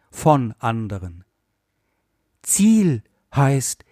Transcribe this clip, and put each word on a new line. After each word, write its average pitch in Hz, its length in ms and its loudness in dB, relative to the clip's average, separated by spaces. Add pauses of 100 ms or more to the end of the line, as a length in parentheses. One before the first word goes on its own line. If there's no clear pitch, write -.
von 135 500 0
anderen. 98 680 -8 (1160)
Ziel 196 600 2 (320)
heißt 135 560 0